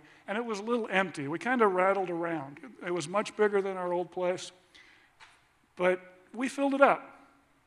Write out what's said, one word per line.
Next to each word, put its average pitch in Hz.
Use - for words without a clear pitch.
and 202
it 240
was 226
a 196
little 226
empty. 175
We 165
kinda 233
rattled 190
around. 165
It 180
was 170
much 196
bigger 202
than 190
our 180
old 175
place, 180
but 180
we 247
filled 277
it 269
up. -